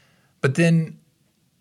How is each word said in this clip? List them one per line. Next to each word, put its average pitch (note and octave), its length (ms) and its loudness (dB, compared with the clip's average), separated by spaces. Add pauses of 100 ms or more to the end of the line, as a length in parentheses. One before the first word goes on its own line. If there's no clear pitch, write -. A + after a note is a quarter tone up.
(420)
but C3+ 140 -2
then E3 440 0 (600)